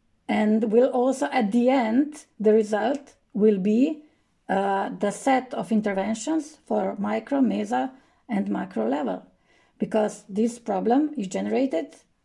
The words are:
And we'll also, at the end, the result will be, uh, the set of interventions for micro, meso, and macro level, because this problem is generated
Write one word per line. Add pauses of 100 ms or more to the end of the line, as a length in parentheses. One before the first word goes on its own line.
(280)
And
we'll
also,
at
the
end, (120)
the
result (180)
will
be, (460)
uh,
the
set
of
interventions
for
micro,
meso, (380)
and
macro
level, (560)
because
this
problem
is
generated (280)